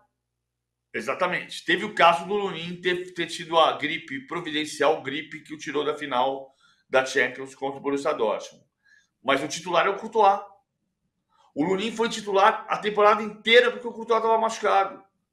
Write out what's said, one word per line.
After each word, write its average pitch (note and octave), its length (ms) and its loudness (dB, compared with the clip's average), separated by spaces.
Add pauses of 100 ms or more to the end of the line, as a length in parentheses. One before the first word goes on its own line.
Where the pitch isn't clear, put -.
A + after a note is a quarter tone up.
(920)
Exatamente. E3 720 -4
Teve F#3 180 0
o G#3 100 -8
caso F3 320 4
do F#3 80 -4
Lunin F3 460 -6
ter, F3+ 340 -4
ter E3+ 140 -6
tido E3 320 -2
a C#3+ 140 6
gripe, D3 520 -8
providencial D3+ 760 -2
gripe D3+ 380 -10
que D3+ 120 -18
o D#3 40 -14
tirou D3 260 -6
da D3 100 -2
final C#3 600 -4 (360)
da C3 160 2
Champions C3 480 -2
contra C#3 240 -8
o - 40 -16
Borussia C#3 320 -2
Dortmund. G#2 500 -4 (580)
Mas C#3 220 2
o D3+ 60 -8
titular E3+ 360 0
é G3 40 2
o G3 80 -4
Courtois. G#3 420 2 (1120)
O C#3+ 100 -2
Lunin F#3+ 280 0
foi A#3 160 -2
titular G#3 640 2
a E3 80 -2
temporada G#3 440 4
inteira A3+ 480 4
porque A3+ 180 -8
o A3+ 40 -6
Courtois A3+ 300 0
tava A3+ 160 4
machucado. G3 640 0 (300)